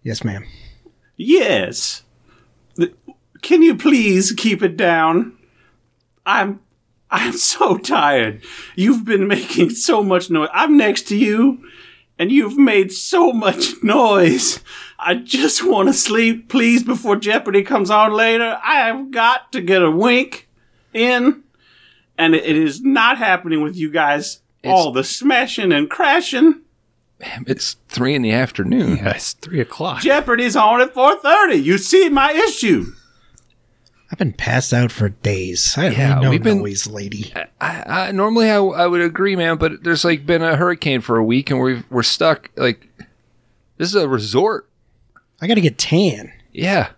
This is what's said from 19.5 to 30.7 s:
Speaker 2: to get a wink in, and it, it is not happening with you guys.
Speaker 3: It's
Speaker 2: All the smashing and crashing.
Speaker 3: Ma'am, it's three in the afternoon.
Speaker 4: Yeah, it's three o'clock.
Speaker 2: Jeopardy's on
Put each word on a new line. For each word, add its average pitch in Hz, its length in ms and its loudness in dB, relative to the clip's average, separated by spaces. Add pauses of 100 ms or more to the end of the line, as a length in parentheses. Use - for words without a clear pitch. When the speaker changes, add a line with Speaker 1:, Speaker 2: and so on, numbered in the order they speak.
Speaker 2:
to 254 100 -6
get 185 200 2
a 160 80 4
wink 240 560 0 (460)
in, 247 500 0 (760)
and 165 160 4
it, 160 100 0
it 156 120 0
is 160 260 -2
not 247 340 2
happening 180 460 -2
with 156 140 -6
you 156 140 -6
guys. 147 500 -2 (220)
Speaker 3:
It's 170 80 -6
Speaker 2:
All 170 220 2
the 131 100 -2
smashing 247 680 0
and 147 160 0
crashing. 294 720 2 (580)
Speaker 3:
Ma'am, - 300 -14
it's - 280 -6 (120)
three 127 260 -2
in 139 80 -2
the 110 100 0
afternoon. 131 680 -2
Speaker 4:
Yeah, 101 160 -4
it's - 180 -10
three 160 280 -8
o'clock. - 420 -8
Speaker 2:
Jeopardy's 247 520 0
on 226 280 4